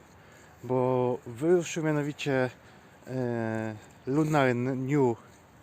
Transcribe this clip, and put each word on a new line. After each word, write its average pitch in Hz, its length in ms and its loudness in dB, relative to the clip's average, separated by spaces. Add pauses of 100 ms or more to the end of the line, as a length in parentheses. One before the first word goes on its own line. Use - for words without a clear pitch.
(640)
bo 127 640 0
wyruszył 156 580 0
mianowicie, 143 680 0 (560)
e, 113 680 -4 (320)
Lunar 147 420 2
N-, 127 380 0
New 131 300 2 (460)